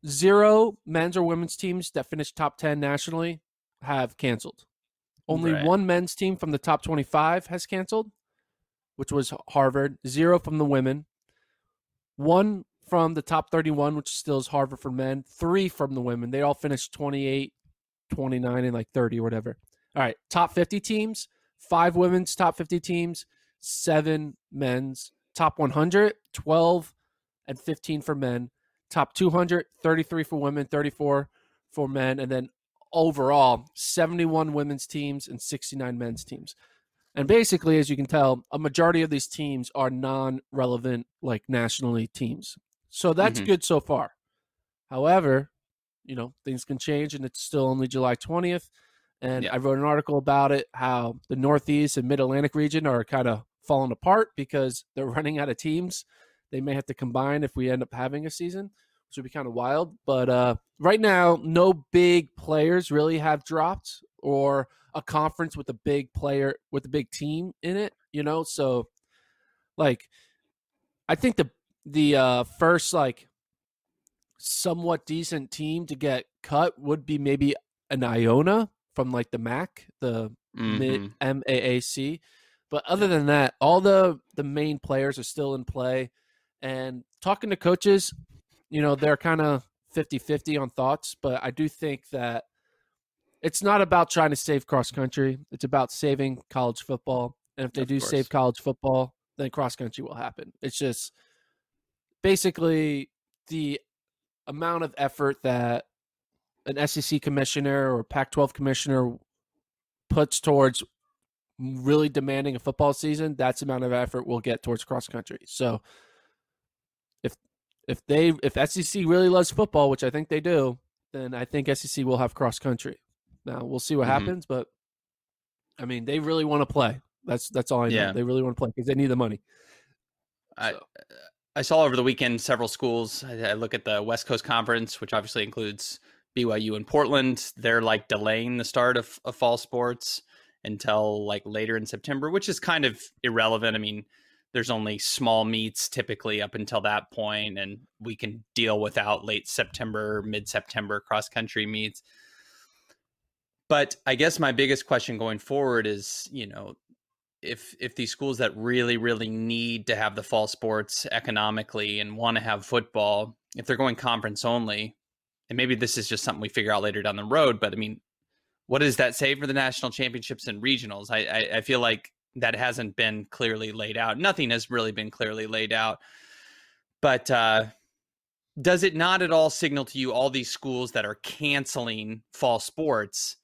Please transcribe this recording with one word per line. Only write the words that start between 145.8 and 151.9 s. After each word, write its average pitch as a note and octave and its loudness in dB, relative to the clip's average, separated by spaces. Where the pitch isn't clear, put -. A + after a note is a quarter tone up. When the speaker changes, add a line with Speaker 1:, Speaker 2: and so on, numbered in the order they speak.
Speaker 2:
typically G#2+ -4
up G2+ -8
until G#2+ -4
that G#2 -2
point, G#2+ -6
and G2 -10
we A2 -10
can A2 -12
deal A2 2
without G#2 -2
late G#2 -6
September, G#2+ -6
mid-September G#2 -6
cross-country G#2+ -4
meets. G#2+ -8